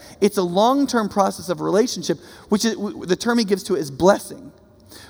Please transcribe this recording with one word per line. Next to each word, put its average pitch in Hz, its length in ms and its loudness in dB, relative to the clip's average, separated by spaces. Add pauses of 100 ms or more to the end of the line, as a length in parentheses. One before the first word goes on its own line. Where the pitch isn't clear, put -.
(200)
It's 196 160 2
a 190 80 0
long-term 226 640 2
process 196 400 -2
of 156 140 -4
relationship, 175 580 0 (300)
which 214 160 2
is, 226 80 0
w-, 202 320 -8
the 175 100 0
term 233 220 0
he 233 80 2
gives 190 180 -2
to 185 120 -4
it 143 40 0
is 151 100 -6
blessing. - 600 0 (600)